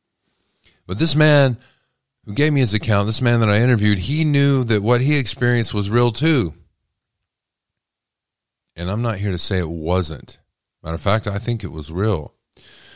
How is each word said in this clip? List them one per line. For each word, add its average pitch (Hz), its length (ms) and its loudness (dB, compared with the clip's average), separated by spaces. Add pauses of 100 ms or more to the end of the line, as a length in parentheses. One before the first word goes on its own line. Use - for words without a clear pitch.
(840)
But 98 140 -6
this 151 160 0
man 147 400 4 (720)
who 104 80 -10
gave 147 180 0
me 143 80 2
his 110 140 0
account, 104 340 0
this 117 140 -2
man 120 180 2
that 110 100 2
I 104 120 2
interviewed, 107 380 2
he 147 260 -2
knew 139 400 2
that 107 180 0
what 120 160 2
he 147 180 2
experienced 120 560 -2
was 101 160 -2
real 120 220 2
too. 120 420 0 (2250)
And 87 160 -6
I'm 110 100 -4
not 110 180 -4
here 101 120 -2
to 90 60 -2
say 92 220 -2
it 82 100 -4
wasn't. 82 720 -4 (440)
Matter 82 120 -6
of 82 60 -8
fact, 104 240 0
I 101 120 -6
think 107 260 -6
it 76 80 -8
was 76 180 -10
real. 90 440 -4 (640)